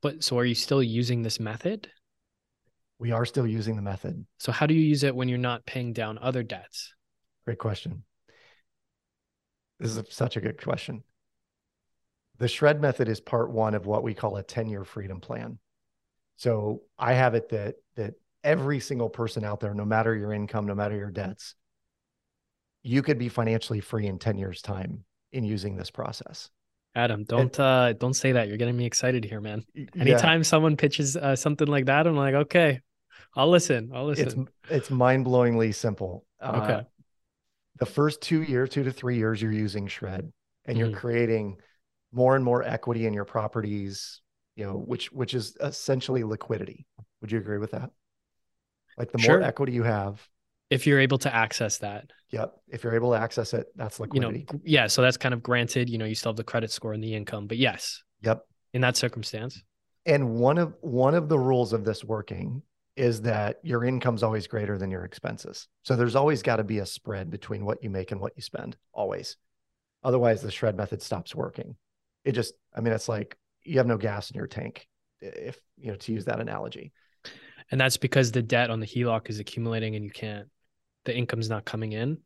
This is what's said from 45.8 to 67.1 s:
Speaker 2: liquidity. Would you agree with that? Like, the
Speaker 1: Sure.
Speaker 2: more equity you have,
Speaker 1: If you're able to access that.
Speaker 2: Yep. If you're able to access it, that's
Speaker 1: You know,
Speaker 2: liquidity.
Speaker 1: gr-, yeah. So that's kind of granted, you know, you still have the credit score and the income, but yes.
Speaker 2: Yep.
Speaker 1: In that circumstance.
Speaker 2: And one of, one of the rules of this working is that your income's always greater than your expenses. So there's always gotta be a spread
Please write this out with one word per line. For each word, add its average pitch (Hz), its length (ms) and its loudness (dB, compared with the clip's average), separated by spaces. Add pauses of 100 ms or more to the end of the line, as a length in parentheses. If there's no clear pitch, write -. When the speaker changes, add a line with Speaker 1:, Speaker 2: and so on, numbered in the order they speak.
Speaker 2:
liquidity. 107 600 -6 (340)
Would 107 100 -12
you 110 100 0
agree 104 180 -6
with 107 140 -6
that? - 180 -8 (1080)
Like, 120 140 -6
the 117 60 -2
Speaker 1:
Sure. 123 220 8
Speaker 2:
more - 60 2
equity 135 280 -2
you 120 100 0
have, 104 420 0 (440)
Speaker 1:
If 131 180 2
you're 139 120 6
able 135 200 4
to 131 140 -2
access 110 460 0
that. 104 300 -10 (220)
Speaker 2:
Yep. 113 240 -6 (140)
If 117 140 -12
you're 113 120 0
able 120 160 4
to 110 80 4
access 113 340 -2
it, 120 220 -2
that's - 240 -10
Speaker 1:
You 123 200 0
know, 120 100 2
Speaker 2:
liquidity. 131 160 -6
Speaker 1:
gr-, 147 180 -10
yeah. 143 240 4
So 113 160 4
that's 127 140 6
kind 127 160 0
of 117 100 -4
granted, 123 460 0
you 117 100 -4
know, 110 60 -4
you 110 100 -4
still 117 160 -2
have 107 60 -6
the 113 60 -6
credit 113 280 -4
score 110 220 -6
and 107 100 -6
the 110 100 -4
income, 104 340 -6
but 113 100 -4
yes. - 440 0 (200)
Speaker 2:
Yep. 113 220 0 (300)
Speaker 1:
In 127 80 2
that 127 160 4
circumstance. 117 640 -6 (440)
Speaker 2:
And 139 300 4
one 127 220 6
of, 170 240 0
one 131 320 4
of 160 160 2
the 156 80 4
rules 127 340 2
of 107 140 0
this 107 180 -2
working 107 600 -6 (320)
is 120 280 2
that 107 380 -2
your 120 240 -2
income's 123 380 0
always 110 240 0
greater 104 300 -4
than 95 120 -4
your 90 160 -6
expenses. - 600 -10 (160)
So 131 120 0
there's 120 200 2
always 139 260 2
gotta 113 220 2
be 104 160 -2
a 98 60 -4
spread 98 440 -8